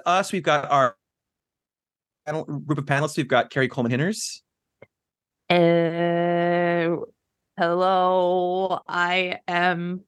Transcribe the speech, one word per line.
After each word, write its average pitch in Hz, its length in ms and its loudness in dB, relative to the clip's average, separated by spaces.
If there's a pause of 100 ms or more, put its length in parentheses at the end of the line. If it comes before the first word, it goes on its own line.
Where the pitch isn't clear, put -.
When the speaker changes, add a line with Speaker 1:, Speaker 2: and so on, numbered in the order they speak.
Speaker 1:
us, 185 280 0
we've 190 100 -4
got 151 280 0
our 135 240 4 (1300)
panel, 151 180 -4
group 147 340 -4
of 147 60 -6
panelists. 147 320 -2
We've 156 120 -2
got 123 200 2
Carrie 131 200 0
Coleman 120 240 -2
Hinners. 170 500 -4 (1040)
Speaker 2:
Uh, 170 1500 2 (640)
hello, 185 1300 2
I 180 520 -2 (100)
am, 175 600 -2